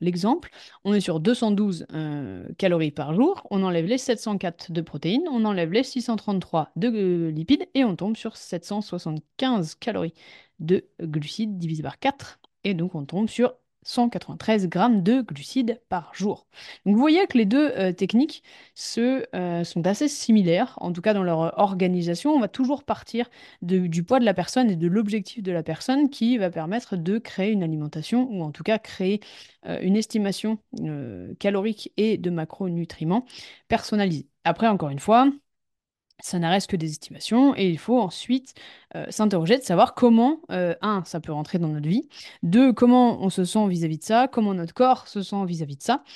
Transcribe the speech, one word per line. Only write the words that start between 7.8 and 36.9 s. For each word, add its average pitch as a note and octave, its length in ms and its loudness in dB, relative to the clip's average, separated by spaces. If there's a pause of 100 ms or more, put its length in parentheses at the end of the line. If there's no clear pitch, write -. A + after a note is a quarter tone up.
on G3 100 0
tombe G#3 220 -4
sur - 200 -12
sept - 280 -10
cent G#3 160 -6
soixante-quinze F3+ 960 -4
calories F#3 380 -6 (440)
de E3 260 0 (160)
glucides E3+ 580 -6
divisé D#3+ 260 -4
par - 160 -10
quatre, - 400 -6 (240)
et G3 100 0
donc F3 220 -4
on C#3+ 80 -6
tombe G3+ 240 -2
sur - 260 0 (300)
cent A#3+ 240 0
quatre-vingt-treize F#3+ 600 -2
grammes G3+ 340 4
de A#3+ 200 2
glucides A3+ 680 -4
par F3 260 -6
jour. F#3+ 320 -4 (400)
Donc G3+ 80 4
vous A3+ 60 6
voyez D#4 260 4
que - 100 0
les A3+ 100 6
deux, C#4 300 2
euh, F#3+ 160 0
techniques A3 520 0 (320)
se, B3 580 -2
euh, F3 300 -2
sont E3 240 -4
assez G#3 180 0
similaires, G#3+ 760 2
en F3 120 -4
tout E3+ 80 -8
cas G#3+ 140 2
dans F#3+ 100 0
leur, E3 160 2
euh, E3 160 0
organisation. F3+ 760 0
On D#4 80 4
va G#3+ 80 2
toujours C4 380 -2
partir A#3 440 -4 (320)
de, F3+ 280 0
du E3+ 160 0
poids B3+ 160 4
de A#3+ 40 4
la G#3 100 4
personne A3 360 2
et F3 60 0
de E3 100 0
l'objectif G#3 560 -2
de F#3 80 -4
la E3 140 -2
personne C4 460 0
qui A#3+ 280 2
va F#3+ 100 0
permettre F3 480 -4
de F3+ 220 0
créer G3+ 320 -2
une G3 140 2
alimentation D#3 680 -2
ou F#3 140 -4
en D3 80 -6
tout - 100 -14
cas G#3+ 160 0
créer, G3 400 -2 (480)
euh, - 160 -6
une G3 140 2
estimation, G#3+ 640 -2 (220)
euh, A#2+ 580 -10
calorique G3+ 560 -2
et G#3 220 2
de F3 120 -2
macronutriments E3+ 960 -4 (400)
personnalisée. G3+ 600 -2 (160)
Après, E3+ 240 2
encore E3 220 0
une C#3 100 -6
fois, B3 280 6 (920)
ça - 180 -6
n'a E3+ 120 0
reste F#3+ 200 0
que G3+ 60 -2
des D#3+ 140 -2